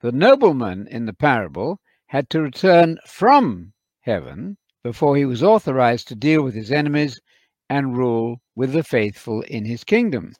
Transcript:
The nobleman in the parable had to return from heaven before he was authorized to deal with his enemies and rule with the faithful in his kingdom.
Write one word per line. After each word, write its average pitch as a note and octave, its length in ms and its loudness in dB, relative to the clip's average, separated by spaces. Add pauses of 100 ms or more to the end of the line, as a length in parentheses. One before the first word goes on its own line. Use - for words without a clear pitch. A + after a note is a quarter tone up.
The A#2+ 100 -4
nobleman C3+ 760 2
in A#2 200 -8
the G2+ 60 -8
parable A#2 640 -2 (260)
had C3+ 240 -4
to D#3+ 120 -2
return E3 680 2
from C#3+ 640 2 (280)
heaven G#2 540 -8 (280)
before C#3+ 340 0
he C#3+ 80 2
was B2 160 -4
authorized C3 680 2
to B2 80 -14
deal D3+ 280 2
with B2+ 100 -4
his A2 180 -8
enemies D3 480 -2 (500)
and C#3 280 -2
rule A#2+ 420 -2 (160)
with C3 160 -4
the D#3 120 -2
faithful A2 580 -4
in G#2+ 240 -10
his A#2 180 -8
kingdom. G3+ 560 -2